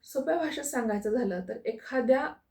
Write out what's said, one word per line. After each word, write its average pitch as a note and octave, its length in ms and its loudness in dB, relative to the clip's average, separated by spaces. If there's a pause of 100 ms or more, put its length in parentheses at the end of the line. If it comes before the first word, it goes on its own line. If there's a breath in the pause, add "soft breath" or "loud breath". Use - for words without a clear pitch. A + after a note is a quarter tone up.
सोप्या D#4 340 0
भाषेत D4+ 280 -2
सांगायचं A3 460 0
झालं G3+ 380 0
तर - 160 -6
एखाद्या C4 640 2 (220)